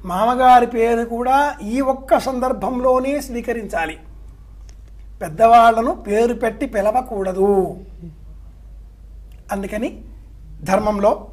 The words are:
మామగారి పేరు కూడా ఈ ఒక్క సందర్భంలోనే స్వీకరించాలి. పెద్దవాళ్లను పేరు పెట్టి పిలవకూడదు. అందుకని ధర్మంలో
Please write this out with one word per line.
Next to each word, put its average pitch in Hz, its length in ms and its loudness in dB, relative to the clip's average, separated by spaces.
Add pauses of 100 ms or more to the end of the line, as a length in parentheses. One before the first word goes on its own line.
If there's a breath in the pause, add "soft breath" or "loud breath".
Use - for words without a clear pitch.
మామగారి 247 600 4
పేరు 233 380 0
కూడా 254 580 0
ఈ 226 180 -4
ఒక్క 262 380 0
సందర్భంలోనే 254 1000 -2
స్వీకరించాలి. 226 760 -6 (1300)
పెద్దవాళ్లను 226 720 6
పేరు 226 420 0
పెట్టి 233 320 -4
పిలవకూడదు. 196 1080 0 (1800)
అందుకని 208 480 -8 (640)
ధర్మంలో 208 720 0